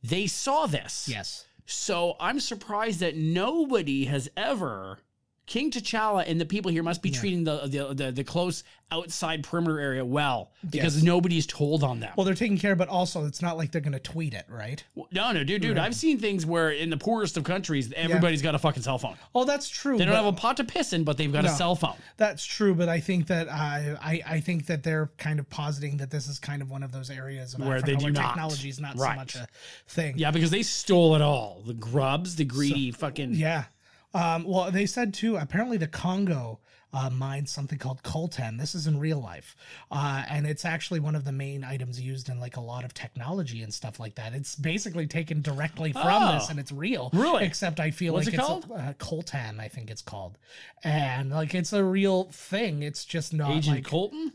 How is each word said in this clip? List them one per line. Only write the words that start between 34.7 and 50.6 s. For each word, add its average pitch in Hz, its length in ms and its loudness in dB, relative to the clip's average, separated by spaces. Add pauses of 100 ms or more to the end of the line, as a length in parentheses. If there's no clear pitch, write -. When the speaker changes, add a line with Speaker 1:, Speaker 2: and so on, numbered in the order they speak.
Speaker 2:
they 196 160 2
said, 226 260 0
too, 220 240 0
apparently 208 400 -2
the 160 100 0
Congo, 160 720 -2 (340)
uh, 131 160 -2
mines 135 420 -4
something 143 260 -6
called 131 240 -6
coltan. 135 560 -4
This 151 160 -4
is 160 120 -4
in 151 120 4
real 151 220 0
life. 85 340 -12 (360)
Uh, 139 400 -2
and 147 160 0
it's 151 180 -4
actually 165 340 -2
one 151 160 0
of 143 120 -4
the 139 40 -4
main 139 320 -6
items 127 380 -6
used 131 300 -6
in, 123 100 -4
like, 123 160 -10
a 127 60 -8
lot 123 240 -8
of 123 80 -12
technology 123 680 -6
and 107 100 -10
stuff - 280 -10
like 110 140 -10
that. 113 180 -8
It's 135 240 -8
basically 165 500 -2
taken 160 360 -2
directly 147 500 -2
from 185 140 2
Speaker 1:
Oh. 214 260 6
Speaker 2:
this, 117 160 0
and 151 100 -4
it's 139 140 -8
real. 143 400 -2
Speaker 1:
Really? 233 320 4
Speaker 2:
Except 170 360 -2
I 156 100 0
feel 165 240 -2
Speaker 1:
What's 185 140 2
Speaker 2:
like 190 60 -2
Speaker 1:
it 202 40 0
Speaker 2:
it's 262 100 2
Speaker 1:
called? 349 220 -4
Speaker 2:
a, 233 40 -10
uh, 143 200 -6
coltan, 127 640 -6
I 107 80 -10
think 113 220 -12
it's 107 120 -12
called. 98 360 -12 (440)